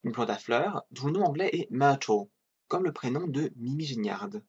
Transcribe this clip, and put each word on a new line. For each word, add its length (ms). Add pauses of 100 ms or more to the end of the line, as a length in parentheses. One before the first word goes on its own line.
une 80
plante 160
à 80
fleurs 540
dont 160
le 40
nom 140
anglais 260
est 180
myrtle, 600 (400)
comme 160
le 80
prénom 340
de 300
Mimi 260
Géniard. 460 (200)